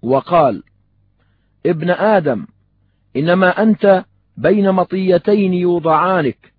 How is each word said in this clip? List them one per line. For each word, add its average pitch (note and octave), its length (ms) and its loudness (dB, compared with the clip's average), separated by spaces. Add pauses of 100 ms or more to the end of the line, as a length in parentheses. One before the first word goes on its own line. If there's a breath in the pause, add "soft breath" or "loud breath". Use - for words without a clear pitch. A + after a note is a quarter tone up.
وقال: C3 600 0 (1040)
"ابن E3+ 240 -2
آدم، E3+ 560 -2 (680)
إنما F3+ 460 0
أنت G3 420 2 (320)
بين G3 360 0
مطيتين F#3 840 0
يوضعانك F3 1040 -2